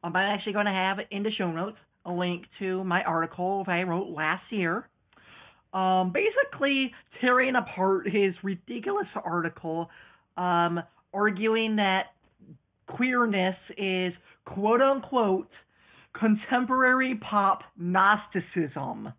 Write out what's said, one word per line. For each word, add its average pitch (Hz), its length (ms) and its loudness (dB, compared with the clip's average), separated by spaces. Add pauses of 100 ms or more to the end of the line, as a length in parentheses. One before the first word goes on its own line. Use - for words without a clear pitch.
Um, 170 120 -4
I'm 196 180 2
actually 202 200 -6
gonna 208 200 0
have 190 240 -2 (140)
in 202 100 -6
the 214 80 -2
show 196 220 -2
notes 185 260 -6 (280)
a 175 60 -8
link 180 340 -4 (120)
to 190 260 -4
my 180 200 0
article 180 640 -2
that 190 60 -4
I 175 120 0
wrote 180 260 -2
last 160 400 -2
year. 190 400 -2 (840)
Um, 185 360 2
basically 285 800 0 (280)
tearing 254 360 4
apart 196 520 0
his 196 340 2
ridiculous 240 640 -4 (180)
article, 165 680 -4 (460)
um, 170 440 2 (320)
arguing 214 600 0
that 190 380 2 (760)
queerness 226 680 0 (220)
is, 185 340 -2 (320)
quote 220 380 0
unquote, 247 680 0 (680)
contemporary 254 960 2
pop 202 480 2 (160)
Gnosticism. 170 1400 0